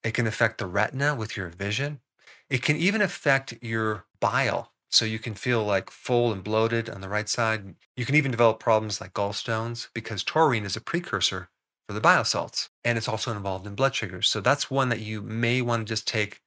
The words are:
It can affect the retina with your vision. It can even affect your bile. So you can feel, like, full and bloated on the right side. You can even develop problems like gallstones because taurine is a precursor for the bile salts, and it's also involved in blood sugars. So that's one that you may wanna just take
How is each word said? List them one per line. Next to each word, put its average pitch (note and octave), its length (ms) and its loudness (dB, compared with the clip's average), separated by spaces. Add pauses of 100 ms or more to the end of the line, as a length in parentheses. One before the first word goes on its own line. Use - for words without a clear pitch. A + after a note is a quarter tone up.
It A2+ 100 -2
can A#2 140 2
affect A2 320 0
the G2+ 80 -4
retina C3 480 0
with A2+ 200 -6
your F#2 140 -6
vision. G#2+ 520 -4 (500)
It C3 100 0
can D3+ 160 0
even G3+ 240 2
affect C#3 640 0
your A2 420 -2 (140)
bile. A2+ 520 0 (180)
So - 140 2
you A2 160 -2
can A2 140 -6
feel, A#2 300 0
like, G2 260 0
full A#2+ 420 2
and G2 120 -4
bloated A2+ 460 2
on F#2+ 120 -8
the F#2+ 80 -8
right G#2 180 -2
side. A2 480 -2 (220)
You B2 80 -2
can C3+ 100 2
even C3+ 160 4
develop A2+ 280 4
problems A2 420 2
like F#2 120 -14
gallstones A2+ 800 -2
because G#2+ 300 -6
taurine C3+ 400 4
is G2+ 140 -4
a G#2+ 40 -8
precursor F#2 680 -2 (360)
for G2+ 80 -8
the G#2+ 60 -4
bile D3+ 240 6
salts, - 460 -4 (140)
and A#2 140 2
it's A2 120 -2
also A2 220 -2
involved G2 360 -4
in G2+ 80 -8
blood C3 180 2
sugars. F#2 360 -2
So A2 100 0
that's B2 320 0
one C3+ 180 2
that A2 120 0
you G#2+ 200 -6
may A#2 400 0
wanna A#2 220 0
just G#2+ 240 -4
take G#2+ 400 -2